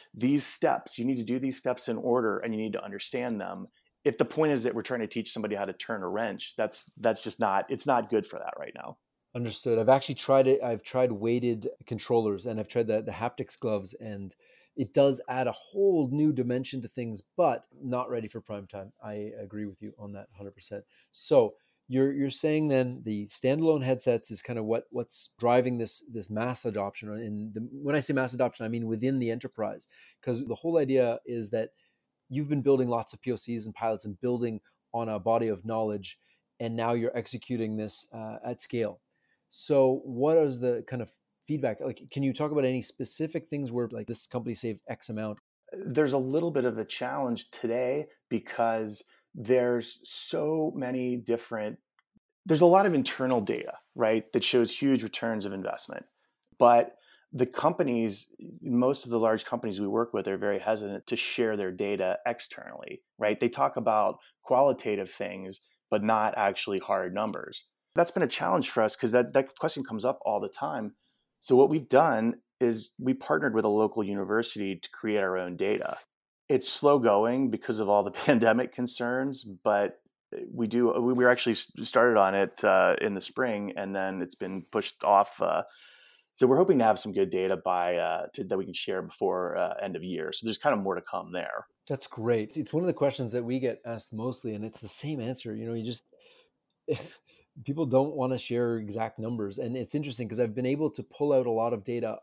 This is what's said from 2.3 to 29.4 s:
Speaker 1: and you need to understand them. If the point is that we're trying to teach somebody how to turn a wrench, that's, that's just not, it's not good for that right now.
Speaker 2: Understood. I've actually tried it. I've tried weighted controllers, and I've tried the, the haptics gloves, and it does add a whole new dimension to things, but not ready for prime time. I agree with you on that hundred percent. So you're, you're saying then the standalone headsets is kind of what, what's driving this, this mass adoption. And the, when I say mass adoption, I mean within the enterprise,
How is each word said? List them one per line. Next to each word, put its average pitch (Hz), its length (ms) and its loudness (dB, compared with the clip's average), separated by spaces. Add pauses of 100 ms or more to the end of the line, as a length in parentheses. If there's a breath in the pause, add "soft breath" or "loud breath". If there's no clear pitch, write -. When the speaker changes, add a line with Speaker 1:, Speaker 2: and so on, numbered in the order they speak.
Speaker 1:
and 113 140 -4
you 107 80 -2
need 110 120 -4
to - 100 -6
understand 110 580 -6
them. 92 260 -10 (360)
If 139 160 0
the 117 60 4
point 156 260 2
is 127 120 0
that 113 120 0
we're 113 80 -4
trying 123 160 -4
to 110 80 -4
teach - 260 -6
somebody 107 220 -4
how 98 100 -4
to 95 80 -6
turn 104 300 -8
a 87 60 -4
wrench, 104 480 -6
that's, - 280 -4 (120)
that's 110 260 0
just - 160 -6
not, 98 320 2
it's 131 160 -6
not 123 220 2
good 107 180 0
for - 100 -12
that - 220 -10
right - 160 -12
now. - 220 -14 (360)
Speaker 2:
Understood. 117 460 0
I've 113 100 4
actually 131 260 6
tried 135 320 4
it. 131 160 4
I've 117 200 -4
tried 127 280 2
weighted 117 560 0 (180)
controllers, 107 600 0
and 113 140 -4
I've 107 100 -6
tried 117 180 0
the, 110 140 0
the 110 100 -8
haptics 113 480 -6
gloves, 104 360 -4
and 101 380 -12 (440 soft breath)
it 127 160 -2
does 139 340 6
add 127 200 0
a 113 40 0
whole 175 580 2
new 151 220 2
dimension 127 500 -2
to 113 60 -10
things, 113 340 -8 (140)
but 147 320 2 (140)
not 123 280 -2
ready 113 200 -4
for 113 120 -12
prime 101 260 -10
time. 101 260 -14 (100)
I 104 340 -8
agree 104 280 -10
with 98 160 -12
you 104 160 -12
on 101 160 -14
that 101 240 -16
hundred 101 180 -14
percent. - 300 -12 (260 soft breath)
So 123 440 6 (320)
you're, 135 260 4
you're 139 160 0
saying 151 400 2
then 131 340 2
the 104 240 -4
standalone 151 560 2
headsets 127 480 2
is 104 100 -8
kind 120 160 -6
of 110 80 -4
what, 113 240 0
what's - 480 -8
driving 123 400 4
this, 113 220 -2 (120)
this 107 180 -8
mass 117 360 -4
adoption. 104 460 -6
And 107 420 -8
the, 107 60 -6 (120)
when 139 240 -2
I 151 40 4
say 139 140 -2
mass 127 200 0
adoption, 123 320 -2
I 110 40 -4
mean 117 180 -4
within 123 320 0
the 117 120 0
enterprise, 113 560 -6 (340 soft breath)